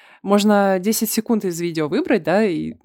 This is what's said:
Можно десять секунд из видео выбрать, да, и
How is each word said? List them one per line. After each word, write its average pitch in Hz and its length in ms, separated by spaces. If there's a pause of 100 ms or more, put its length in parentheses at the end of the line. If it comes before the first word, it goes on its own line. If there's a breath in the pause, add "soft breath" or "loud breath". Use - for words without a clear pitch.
(220 soft breath)
Можно 202 580
десять 214 300
секунд 220 340
из 175 160
видео 160 280
выбрать, 240 340
да, 185 220
и 156 300 (100)